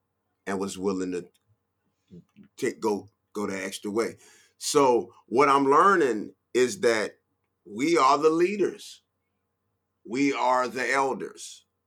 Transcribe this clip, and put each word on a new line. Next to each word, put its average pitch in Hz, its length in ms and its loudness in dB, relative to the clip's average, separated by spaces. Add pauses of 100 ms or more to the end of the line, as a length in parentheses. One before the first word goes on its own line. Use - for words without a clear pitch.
(460)
and 98 120 -4
was 95 200 -6
willing 92 340 -4
to 87 120 -8 (1300)
take, - 240 -6
go, 104 300 -4 (240)
go 104 120 -6
the 95 180 -6
extra 104 260 -10
way. 104 260 -4 (420)
So 127 540 2 (140)
what 139 220 2
I'm 139 220 4
learning 151 640 2 (220)
is 120 260 0
that 113 380 0 (460)
we 139 320 -2
are 143 220 4
the 156 120 2
leaders. 175 720 -2 (1040)
We 135 280 -2
are 123 340 2
the 120 240 -4
elders. 131 720 -4 (220)